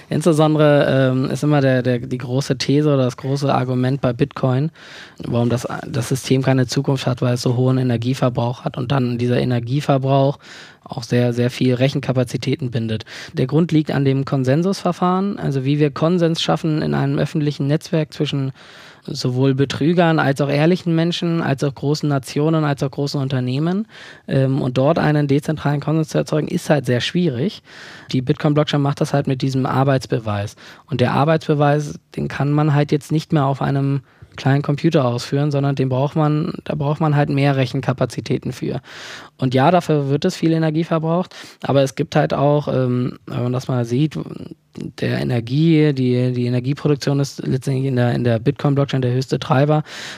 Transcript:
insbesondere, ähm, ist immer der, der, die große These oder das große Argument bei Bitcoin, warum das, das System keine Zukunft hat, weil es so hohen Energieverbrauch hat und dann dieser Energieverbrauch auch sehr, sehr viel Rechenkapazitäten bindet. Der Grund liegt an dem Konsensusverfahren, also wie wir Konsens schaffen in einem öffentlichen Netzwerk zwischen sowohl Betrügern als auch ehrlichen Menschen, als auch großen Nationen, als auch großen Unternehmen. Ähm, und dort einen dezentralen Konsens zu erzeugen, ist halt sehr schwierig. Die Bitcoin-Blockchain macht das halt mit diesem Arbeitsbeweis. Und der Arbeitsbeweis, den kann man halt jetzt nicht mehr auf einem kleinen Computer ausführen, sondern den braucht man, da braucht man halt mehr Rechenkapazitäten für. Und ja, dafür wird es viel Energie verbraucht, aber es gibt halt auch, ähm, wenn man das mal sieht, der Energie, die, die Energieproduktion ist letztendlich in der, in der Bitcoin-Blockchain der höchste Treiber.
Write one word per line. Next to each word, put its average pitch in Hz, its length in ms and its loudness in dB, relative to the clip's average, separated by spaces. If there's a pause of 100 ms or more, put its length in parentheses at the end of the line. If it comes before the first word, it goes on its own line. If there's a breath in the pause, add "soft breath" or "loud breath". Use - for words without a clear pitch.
insbesondere, 147 1040 4
ähm, 131 180 0
ist 135 140 -4
immer 147 160 4
der, 131 220 2
der, 123 180 0
die 127 180 -6
große 127 400 -2
These 147 300 2
oder 139 160 4
das 120 120 -2
große 135 380 -2
Argument 127 460 0
bei 127 120 0
Bitcoin, 131 600 0 (460 loud breath)
warum 120 320 0
das, 120 180 -2 (180)
das 123 220 -6
System 135 340 0
keine 131 240 2
Zukunft 139 400 -2
hat, 123 160 -2
weil 123 120 2
es 123 80 -4
so 127 140 0
hohen 131 220 2
Energieverbrauch 123 840 -2
hat 123 120 -8
und 123 140 -4
dann 123 280 0
dieser 120 200 0
Energieverbrauch 135 1000 0 (440 loud breath)
auch - 220 -10
sehr, 123 280 2
sehr 120 180 0
viel 127 240 0
Rechenkapazitäten 127 1000 -2
bindet. 110 320 -4 (300 loud breath)
Der 139 120 0
Grund 156 240 2
liegt 156 220 2
an 139 120 2
dem 135 200 2
Konsensusverfahren, 180 1120 0
also 139 260 -2
wie 143 140 0
wir 151 120 4
Konsens 165 520 0
schaffen 160 400 0
in 147 120 -2
einem 139 240 0
öffentlichen 147 500 -2
Netzwerk 156 440 -2
zwischen 139 380 -4 (560 loud breath)
sowohl 135 480 0
Betrügern 160 640 2
als 139 220 2
auch 143 80 0
ehrlichen 165 460 2
Menschen, 165 480 0
als 139 200 -2
auch 143 120 -2
großen 147 340 -2
Nationen, 147 560 0
als 143 180 -2
auch 135 80 -2
großen 143 300 -4
Unternehmen. 135 680 -2 (400 loud breath)
Ähm, 135 360 2
und 131 160 -2
dort 135 200 2
einen 147 300 2
dezentralen 147 520 0
Konsens 156 280 -2
zu - 80 -4
erzeugen, 151 320 -2
ist - 220 -2
halt 139 160 2
sehr 123 160 0
schwierig. 170 600 -2 (500 loud breath)
Die 131 100 -2
Bitcoin-Blockchain 147 580 0
macht 143 220 0
das 151 100 -4
halt 143 140 0
mit 135 160 -2
diesem 131 240 0
Arbeitsbeweis. 127 880 0 (300 loud breath)
Und 123 160 0
der 113 100 2
Arbeitsbeweis, 147 840 2 (180)
den 147 120 -4
kann 143 220 -2
man 151 220 2
halt 147 200 2
jetzt 151 200 -2
nicht 156 220 -2
mehr 147 100 4
auf 135 160 0
einem 139 400 0 (360 soft breath)
kleinen 139 260 2
Computer 151 420 2
ausführen, 139 460 0
sondern 139 260 0
den 131 140 0
braucht 131 260 0
man, 151 380 0 (100)
da - 100 -4
braucht 147 260 -2
man 151 140 2
halt 147 140 4
mehr 139 280 2
Rechenkapazitäten 131 960 -2
für. 131 280 -6 (560 loud breath)
Und 123 180 -2
ja, 135 160 6
dafür 156 380 2
wird 143 160 0
es 185 100 -2
viel 160 180 0
Energie 160 300 0
verbraucht, 165 540 -2 (260 loud breath)
aber 139 200 4
es 135 120 0
gibt - 220 -2
halt 156 160 2
auch, 147 360 2
ähm, 127 580 0
wenn 127 160 -4
man 123 100 -2
das 127 160 -4
mal 123 160 0
sieht, 139 340 0 (580)
der 123 440 -4
Energie, 143 720 2
die, 127 400 0
die 123 140 -2
Energieproduktion 143 720 -2
ist 139 260 -6
letztendlich 135 400 -2
in 135 80 -2
der, 120 180 2
in 131 120 -2
der 117 160 2
Bitcoin-Blockchain 139 600 0
der 123 100 0
höchste 131 260 -2
Treiber. 147 460 2 (340 loud breath)